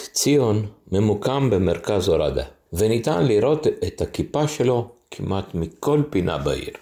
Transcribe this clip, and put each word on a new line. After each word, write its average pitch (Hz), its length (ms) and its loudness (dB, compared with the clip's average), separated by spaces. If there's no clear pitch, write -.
ציון 117 520 2
ממוקם 110 580 2
במרכז 92 600 0
אורדה, 73 340 0
וניתן 120 520 0
לראות 123 420 2
את - 340 -2
הכיפה - 460 -2
שלו 123 440 0
כמעט 95 440 -6
מכל 139 540 -2
פינה 87 280 -2
בעיר. 67 440 -4